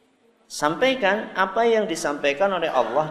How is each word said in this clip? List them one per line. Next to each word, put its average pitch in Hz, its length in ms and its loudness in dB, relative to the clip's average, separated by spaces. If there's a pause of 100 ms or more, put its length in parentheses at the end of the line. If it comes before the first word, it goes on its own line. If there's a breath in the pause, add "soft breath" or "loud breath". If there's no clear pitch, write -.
(440)
Sampaikan 208 880 0
apa 190 320 0
yang 220 240 2
disampaikan 147 640 0
oleh 165 160 -2
Allah 131 420 0